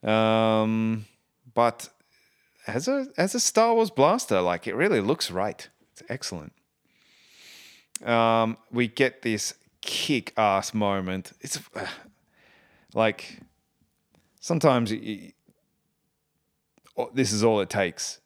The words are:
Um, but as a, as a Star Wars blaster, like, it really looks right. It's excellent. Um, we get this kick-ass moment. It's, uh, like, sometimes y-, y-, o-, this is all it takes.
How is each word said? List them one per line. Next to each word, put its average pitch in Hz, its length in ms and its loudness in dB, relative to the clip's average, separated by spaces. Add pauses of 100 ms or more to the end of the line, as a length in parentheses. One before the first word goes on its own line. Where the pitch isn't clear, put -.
Um, 110 1040 2 (480)
but 117 340 0 (760)
as 135 200 -6
a, 269 200 -2 (100)
as 185 180 -2
a 247 60 -2
Star 226 340 4
Wars 226 140 2
blaster, 131 540 2
like, 87 240 -2
it 101 80 -6
really 151 260 2
looks 107 300 -2
right. 95 360 -6 (260)
It's - 180 -20
excellent. 90 420 -10 (1500)
Um, 113 540 2 (120)
we 120 180 0
get 127 340 0
this 110 320 -4 (260)
kick-ass - 920 -2
moment. 95 680 -2
It's, - 180 -8 (160)
uh, - 120 -8 (1040)
like, - 480 -2 (1000)
sometimes 127 540 2
y-, 110 100 -6
y-, 95 300 -12 (1600)
o-, 120 200 -6
this 123 180 0
is 104 100 0
all 110 200 4
it 90 80 -4
takes. - 560 -4